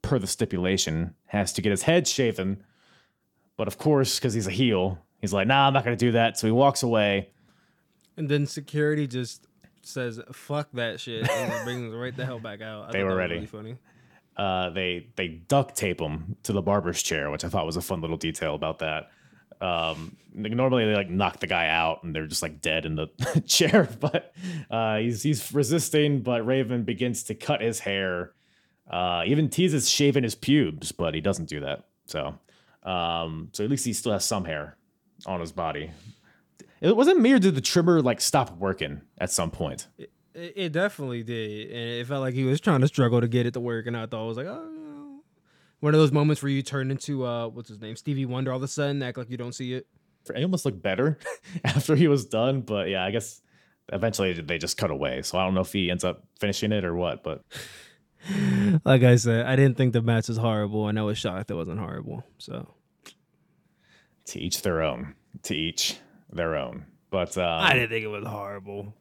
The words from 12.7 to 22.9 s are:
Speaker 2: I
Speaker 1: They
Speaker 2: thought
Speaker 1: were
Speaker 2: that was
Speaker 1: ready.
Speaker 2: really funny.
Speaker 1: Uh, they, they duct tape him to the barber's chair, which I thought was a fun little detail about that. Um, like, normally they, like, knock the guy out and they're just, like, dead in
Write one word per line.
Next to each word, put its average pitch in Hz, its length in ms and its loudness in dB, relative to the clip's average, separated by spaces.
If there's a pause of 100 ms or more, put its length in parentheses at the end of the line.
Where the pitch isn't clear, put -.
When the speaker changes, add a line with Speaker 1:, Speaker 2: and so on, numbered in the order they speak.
Speaker 2:
I 117 40 -10
Speaker 1:
They 98 80 -2
Speaker 2:
thought 98 40 2
Speaker 1:
were 95 40 2
Speaker 2:
that 95 60 2
was 92 40 0
Speaker 1:
ready. 87 180 -2
Speaker 2:
really 104 100 -6
funny. 110 300 -14 (600)
Speaker 1:
Uh, 92 340 0
they, 90 360 -4 (100)
they 92 120 -4
duct 87 480 0
tape 90 240 -2
him 82 420 -6
to 110 100 -4
the 101 100 2
barber's 90 400 0
chair, 73 280 -2
which 76 140 -6
I 85 40 -4
thought 87 180 -2
was 82 100 -4
a 87 60 -4
fun 87 180 -4
little 80 160 -4
detail 78 380 -4
about 78 260 -6
that. 78 300 -6 (500)
Um, 80 560 -4 (200)
like, 107 160 -6
normally 127 340 2
they, 107 100 4
like, 98 120 0
knock 90 300 0
the - 80 -6
guy 85 220 0
out 82 340 0
and 85 120 -8
they're 78 120 -4
just, - 160 -4
like, 78 180 -8
dead 80 240 -2
in 78 120 -2